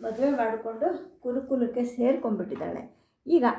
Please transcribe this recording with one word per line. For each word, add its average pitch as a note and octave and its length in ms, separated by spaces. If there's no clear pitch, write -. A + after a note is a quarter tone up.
ಮದುವೆ A#3 300
ಮಾಡಿಕೊಂಡು A3+ 580
ಕುರುಕುಲಕ್ಕೆ B3 640
ಸೇರ್ಕೊಂಡ್ಬಿಟ್ಟಿದ್ದಾಳೆ. A#3 960
ಈಗ D4 180